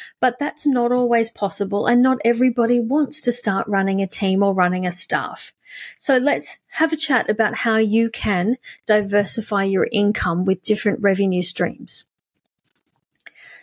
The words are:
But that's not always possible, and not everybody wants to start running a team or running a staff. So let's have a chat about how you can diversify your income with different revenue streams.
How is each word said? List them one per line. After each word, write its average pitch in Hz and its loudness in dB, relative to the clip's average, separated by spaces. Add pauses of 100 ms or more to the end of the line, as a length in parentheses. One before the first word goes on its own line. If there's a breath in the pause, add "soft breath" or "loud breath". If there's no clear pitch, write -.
(200 loud breath)
But 247 0
that's - -6
not 240 2
always 240 2
possible, 196 -4
and 240 4
not 262 2
everybody 240 2
wants 269 0
to 240 0
start 196 -2
running 196 0
a 196 0
team 190 0
or 196 2
running 180 0
a 180 -2
staff. - -6 (440 loud breath)
So 262 0
let's - -2
have 311 -2
a 302 0
chat - 0
about 220 0
how 220 0
you 220 2
can 202 0 (280 loud breath)
diversify 202 0
your 190 2
income 196 0
with 190 0
different 202 -2
revenue 190 2
streams. - -4 (1600 loud breath)